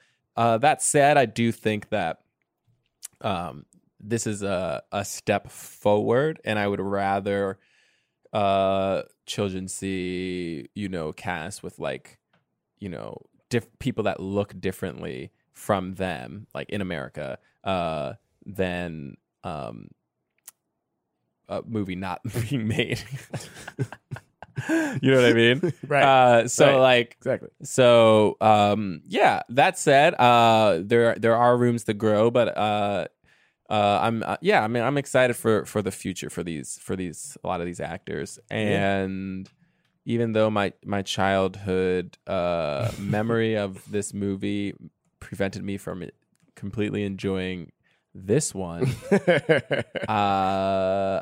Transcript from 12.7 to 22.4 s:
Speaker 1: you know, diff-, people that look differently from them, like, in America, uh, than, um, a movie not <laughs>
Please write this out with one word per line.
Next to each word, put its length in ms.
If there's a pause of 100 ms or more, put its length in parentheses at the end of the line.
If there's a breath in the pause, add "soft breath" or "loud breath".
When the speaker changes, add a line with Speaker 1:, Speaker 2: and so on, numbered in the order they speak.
Speaker 1:
you 120
know, 320 (280)
diff-, 300
people 260
that 140
look 400
differently 720 (220)
from 420
them, 580
like, 160
in 120
America, 580 (260)
uh, 480 (320)
than, 720 (260)
um, 460 (1600)
a 160
movie 300
not 260 (120)
<laughs> 160